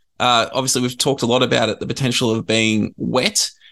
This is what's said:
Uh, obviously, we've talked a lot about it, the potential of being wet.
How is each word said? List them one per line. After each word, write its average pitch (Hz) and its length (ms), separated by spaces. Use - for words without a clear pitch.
Uh, 120 340
obviously, 131 300
we've 123 160
talked 131 240
a 120 40
lot 123 180
about 120 240
it, 104 100
the - 80
potential 120 460
of 113 160
being 110 480
wet. 120 520